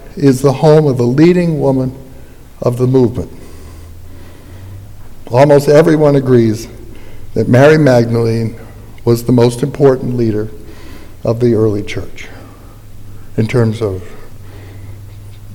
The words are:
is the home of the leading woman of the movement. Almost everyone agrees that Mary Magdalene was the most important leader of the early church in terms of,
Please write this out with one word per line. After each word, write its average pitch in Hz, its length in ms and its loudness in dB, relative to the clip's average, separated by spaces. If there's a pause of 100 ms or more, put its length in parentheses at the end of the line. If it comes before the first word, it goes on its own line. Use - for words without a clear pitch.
(160)
is 139 260 2
the 139 120 2
home 151 340 4
of 127 100 0
the 120 60 0
leading 160 560 2
woman 131 340 0 (680)
of 123 160 0
the 127 100 0
movement. 123 440 2 (2000)
Almost 143 380 4
everyone 151 480 4
agrees 120 520 2 (680)
that 110 160 0
Mary 143 280 6
Magdalene 117 800 2 (460)
was 117 220 0
the 131 80 2
most 120 280 4
important 131 540 0
leader 107 340 -2 (720)
of 117 160 -2
the 120 140 2
early 104 300 0
church - 440 -10 (1080)
in 110 120 0
terms 113 340 0
of, 95 200 -4 (1500)